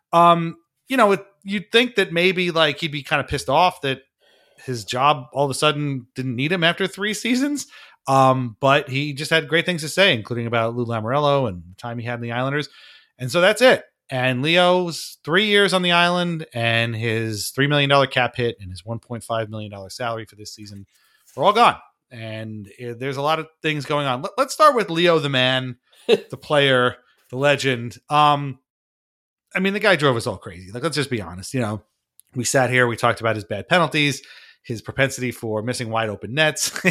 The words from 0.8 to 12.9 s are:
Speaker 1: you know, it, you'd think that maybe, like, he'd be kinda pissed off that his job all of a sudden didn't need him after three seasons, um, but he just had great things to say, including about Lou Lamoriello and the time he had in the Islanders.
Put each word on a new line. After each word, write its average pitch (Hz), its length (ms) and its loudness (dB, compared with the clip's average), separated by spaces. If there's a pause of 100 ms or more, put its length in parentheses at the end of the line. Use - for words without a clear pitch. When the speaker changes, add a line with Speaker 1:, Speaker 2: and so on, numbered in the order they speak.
Speaker 1:
you 262 80 -2
know, 214 160 4
it, - 120 -2 (200)
you'd 196 260 -8
think 247 240 2
that 175 180 0
maybe, 175 380 0
like, 151 300 0
he'd 160 120 -4
be 147 120 -10
kinda 143 180 -2
pissed - 260 -6
off 170 340 2
that 131 200 -4 (640)
his 120 200 -8
job 135 480 2
all 139 120 0
of 135 80 0
a - 20 -6
sudden 147 640 -2
didn't 131 180 -6
need 131 160 -2
him 180 140 0
after 170 240 2
three 202 260 -4
seasons, 254 540 -2 (400)
um, 131 520 4
but 143 280 2
he 143 240 -4
just 143 180 -10
had 156 180 2
great 160 160 2
things 175 180 -4
to 156 60 -8
say, 190 240 2
including 117 340 -4
about 117 280 0
Lou 123 100 -2
Lamoriello 127 640 0
and 87 140 -8
the 90 140 -20
time 120 220 -10
he 113 60 -10
had 120 120 -6
in 117 60 -10
the 117 100 -8
Islanders. 139 360 -4 (500)